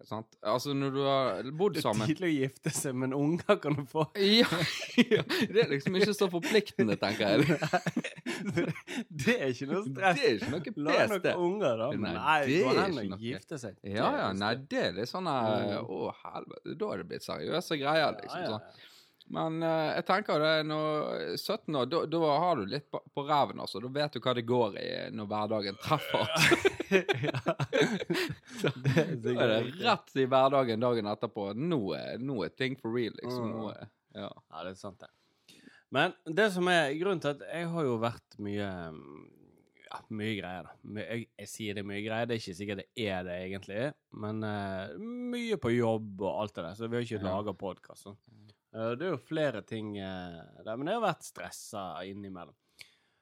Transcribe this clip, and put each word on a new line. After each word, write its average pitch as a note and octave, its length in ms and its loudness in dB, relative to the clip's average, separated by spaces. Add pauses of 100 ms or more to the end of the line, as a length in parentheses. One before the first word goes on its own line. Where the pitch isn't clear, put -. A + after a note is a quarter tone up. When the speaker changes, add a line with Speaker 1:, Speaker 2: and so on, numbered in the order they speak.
Speaker 1:
Sant? - 360 -10
Altså, B2+ 320 0
når C#3 220 0
du C#3 80 0
har C3 480 2
bodd E3 240 0
Speaker 2:
Det D3+ 80 -2
er - 0 -
Speaker 1:
sammen A2 260 2
Speaker 2:
tidlig E3+ 220 0
å D3+ 80 2
gifte C3+ 340 -2
seg, C3+ 220 -2
men C3 180 0
unger D#3+ 480 4
kan C#3+ 160 2
du D3 80 -2
få. D#3 280 2
Speaker 1:
<laughs> - 40 -8
Ja, G#3 300 6 (500)
ja, G#3 260 6
det A#3+ 440 2
er - 20 -4
liksom D#3 300 0
ikke G3+ 160 6
så G3 160 2
forpliktende, F3 680 2
tenker G#2 380 2
jeg. C#3+ 240 6
Speaker 2:
<laughs> - 0 - (840)
Nei, G3 720 -4
det E3 260 2
er C#3 140 0
ikke C3+ 180 -4
noe F3+ 160 0
stress. F3+ 320 2
Speaker 1:
Det F3+ 140 4
er A2 80 2
ikke - 160 -4
noe E3 320 -4
Speaker 2:
La G#3 80 4
Speaker 1:
pes, B2+ 160 6
Speaker 2:
noen F#3+ 120 0
Speaker 1:
det. C3 140 4
Speaker 2:
unger, F3 400 2
da. A2+ 140 0
Speaker 1:
Nei, G2+ 240 -2
Speaker 2:
Nei, C#3+ 320 4
Speaker 1:
det D3+ 160 4
Speaker 2:
gå C3 80 4
Speaker 1:
er - 100 4
Speaker 2:
hen F#3 140 2
Speaker 1:
ikke B2 80 -2
Speaker 2:
og G2 80 -4
Speaker 1:
noe. F#2+ 100 -8
Speaker 2:
gifte B2+ 380 -8
seg. A2+ 240 -10
Speaker 1:
Ja, G2 100 -6
ja, B2 160 2
Speaker 2:
Det C#4+ 140 -2
er G2 180 -2
Speaker 1:
nei, G#2+ 140 2
Speaker 2:
stress. C3+ 140 -12
Speaker 1:
det B3 180 0
er F2+ 100 -2
litt A2+ 160 -4
sånn, F#3 160 -4
eh, A2 400 2
Speaker 2:
Mm. G2+ 160 -4
Speaker 1:
"Å, F#2+ 380 -6
helvete", - 560 -12
da G#3+ 140 -4
er G#3 40 -4
det F3 140 -8
blitt - 180 -10
seriøse C#3+ 500 -4
greier, D3+ 280 2
Speaker 2:
Ja, A#2+ 60 4
Speaker 1:
liksom, C#3 280 -8
Speaker 2:
ja, C3+ 140 -2
Speaker 1:
sånn. G#2+ 100 -8
Speaker 2:
ja. - 240 -20 (400)
Speaker 1:
Men, D#3+ 340 -2
eh, D#3+ 320 2
jeg D#3+ 100 -2
tenker F#3+ 360 2
det, D#3 260 4
når D3+ 720 -2
sytten F3+ 400 -4
år, B2 120 2
da, D#3+ 180 0
da D#3+ 120 0 (200)
har E3+ 180 4
du G#2 100 0
litt C3 240 -6
på, - 80 -6 (140)
på D3 120 -4
ræven, C#3 360 2
altså. G2 200 -6
Da B2 80 -8
vet D3 240 -2
du B2 80 -6
hva B2+ 140 2
det B2 100 -2
går A#2 320 4
i E2 120 -6 (220)
når G#2 180 -6
hverdagen G#2+ 500 -2
treffer. - 540 0
Speaker 2:
<laughs> - 60 2 (520)
Ja. D3 500 2
Speaker 1:
<laughs> B3 1200 0
Så, C#3+ 100 2
Speaker 2:
Det C3 220 0
er D#3+ 140 6
Speaker 1:
da - 0 -
er - 0 -
det B2+ 160 -4
Speaker 2:
sikkert B2 320 2
riktig. B2+ 320 -2
Speaker 1:
rett - 300 0
i C3+ 100 6
hverdagen C3 560 6
dagen A#2+ 260 2
etterpå. G#2+ 360 -4 (100)
Nå D#3 240 0 (160)
er, C2+ 260 -6
nå B2+ 220 -2
er D#2 80 -2
ting C3 260 -2
for A2+ 160 -6
real, A#2 240 -2
liksom. B2 300 -6
Speaker 2:
Mm. G#2+ 80 -4
Speaker 1:
Nå A2 160 -6
er, - 160 -14 (240)
ja. G2+ 180 -10 (220)
Speaker 2:
Ja, E2 160 -12
det F#2 80 -10
er - 20 -20
sant F#2+ 240 -14
det. - 80 -20 (800)
Men D3+ 260 2 (140)
det F#3+ 260 4
som F3+ 160 2
er D#3+ 240 4
grunnen E3+ 300 0
til C#3+ 100 0
at G2 140 -8
jeg E3 260 -6
har E3 160 0
jo A#2+ 100 2
vært A2 380 -4
mye, G2+ 320 -4 (220)
mm, D2+ 340 -16 (640)
ja, - 240 -14
mye A2 260 -4
greier F2+ 320 -10
da. - 140 -20
My-, G#2 240 -10
jeg, A2+ 180 -6 (140)
jeg G#2 100 -14
sier G#2 300 -6
det - 20 -6
er G2 80 -8
mye G2+ 160 -6
greier, A2+ 240 -2
det A#2+ 80 -2
er A2 80 -6
ikke F2 160 -10
sikkert G2+ 220 -6
det - 260 -6
er F#2 160 -4
det F2+ 160 -6
egentlig, G2 460 -6 (260)
men, G#2+ 320 -6
eh, G2 480 -4 (380)
mye A#3 260 -2
på A#2+ 160 0
jobb A2 480 0
og F#2 220 -2
alt G#2 120 -6
det F2+ 140 -6
der, F#2+ 80 -12
så A2+ 140 -8
vi A#2 80 -2
har A#2+ 100 -4
ikke G#2+ 140 -4
Speaker 1:
Ja. F#2 80 0
Speaker 2:
laget G2 280 -4
podcast, - 460 -10
sånn. G2+ 140 -18 (100)
Speaker 1:
Mm. G#2+ 240 -20 (220)
Speaker 2:
Eh, A2+ 220 -2
det E3 120 -4
er E3+ 80 -2
jo B2 60 -10 (100)
flere C#3 320 -2
ting, G#2+ 320 -8
eh, F2+ 460 -8 (160)
der, A2 180 -8
men C#3 100 -6
det A3 140 -2
har A3 80 0
vært D#3+ 160 -4
stresset F2+ 800 -10
innimellom. F#2+ 500 -12 (680)